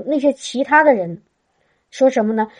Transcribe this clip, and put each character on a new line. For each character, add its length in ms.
那 140
些 140
其 300
他 200
的 100
人， 280
说 200
什 160
么 80
呢？ 260